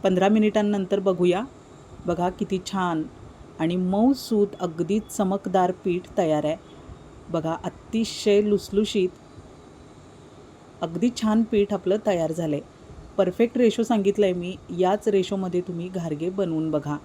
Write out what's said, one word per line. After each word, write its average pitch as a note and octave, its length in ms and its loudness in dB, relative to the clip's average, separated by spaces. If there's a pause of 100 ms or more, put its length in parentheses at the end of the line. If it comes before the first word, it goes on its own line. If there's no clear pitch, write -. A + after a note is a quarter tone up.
पंधरा F#3+ 260 4
मिनिटांनंतर G#3 720 2
बघूया. F3+ 420 2 (600)
बघा F3 240 0
किती F#3 360 -4
छान F3 380 -2 (560)
आणि E3 160 0
मऊसूत G3+ 840 2
अगदी F3 380 -2 (100)
चमकदार F#3+ 640 0 (120)
पीठ F3+ 240 -2 (100)
तयार D4+ 280 2
आहे. E3 100 0 (720)
बघा E3 340 -2
अतिशय G#3 760 0
लुसलुशीत, G3+ 680 0 (1700)
अगदी F3 340 0
छान A3 280 2
पीठ G#3 300 2
आपलं F#3+ 320 0
तयार E3 260 0
झालंय. D#3+ 280 -2 (580)
परफेक्ट G3+ 400 2
रेशो A#3 260 4
सांगितलंय G3+ 500 2
मी, F3+ 220 -6 (160)
याच F3+ 360 0
रेशोमध्ये F#3+ 540 0
तुम्ही F3 280 -8
घारगे E3 420 -4
बनवून D#3+ 400 -2
बघा. D3 340 -2